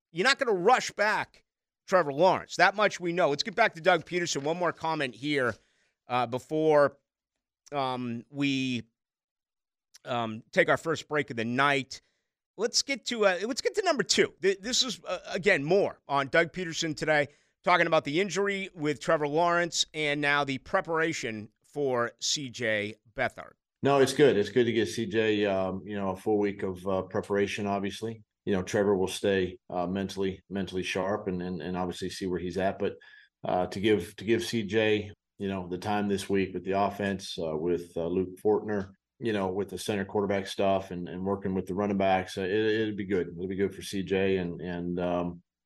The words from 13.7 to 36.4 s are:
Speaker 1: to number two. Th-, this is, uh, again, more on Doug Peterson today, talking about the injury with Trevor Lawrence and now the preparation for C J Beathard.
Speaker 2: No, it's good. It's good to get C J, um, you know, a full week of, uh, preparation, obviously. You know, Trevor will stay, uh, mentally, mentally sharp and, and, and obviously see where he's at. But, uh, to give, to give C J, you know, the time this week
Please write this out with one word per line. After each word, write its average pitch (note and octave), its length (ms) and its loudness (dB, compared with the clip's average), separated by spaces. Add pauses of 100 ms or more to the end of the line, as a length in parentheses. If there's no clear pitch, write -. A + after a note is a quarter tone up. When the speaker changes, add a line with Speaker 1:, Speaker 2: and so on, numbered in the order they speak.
Speaker 1:
to G#4 80 -2
number D#4 200 2
two. - 380 2
Th-, F#3+ 180 2
this A3 240 0
is, F#3 240 -6
uh, E3+ 120 -4 (120)
again, F#3 320 2
more E3+ 460 2
on C#3 200 0
Doug E3+ 240 4
Peterson E3 420 -4
today, D3+ 340 2 (340)
talking F3 240 4
about D#3+ 180 4
the D3 160 0
injury G3 540 -2
with D3 260 -2
Trevor D3+ 280 0
Lawrence E3+ 640 2
and D3 280 -2
now C#3+ 240 4
the C3+ 140 -4
preparation D#3+ 920 -2 (100)
for B2+ 600 -2
C C#3+ 280 -4
J A2 460 -2 (200)
Beathard. - 380 -6 (300)
Speaker 2:
No, C#3 180 6
it's C3 140 4
good. A#2+ 240 6
It's G2+ 100 0
good B2 160 4
to A#2 80 0
get G#2+ 160 2
C A2+ 160 -6
J, G#2+ 400 2
um, F#2+ 400 -2
you G#2 120 -8
know, G2 140 -2
a F#2 60 -4
full G#2+ 220 0
week G2+ 240 -2
of, F#2 260 -6
uh, F#2+ 140 0
preparation, G2+ 640 -2
obviously. G2+ 560 -4 (240)
You G#2 80 0
know, F#2 80 0
Trevor G2+ 340 2
will F#2 120 2
stay, F#2+ 500 0 (100)
uh, F2 180 -2
mentally, F#2+ 640 -4
mentally F#2 340 -4
sharp G2 440 -4
and, F#2 160 -4
and, F2+ 180 -6
and F2+ 160 -6
obviously F2+ 320 -6
see F#2+ 180 -8
where F2+ 120 -2
he's F2 180 -6
at. F#2+ 220 -2
But, G2 180 -4 (480)
uh, F#2 220 0
to - 140 -8
give, G2+ 360 2
to F#2+ 80 -14
give A2+ 180 0
C A#2 200 -4
J, G#2 500 0 (260)
you G2 100 -4
know, F#2 200 -6
the F2+ 80 -4
time G#2 320 -2
this G2 220 -2
week F#2 240 0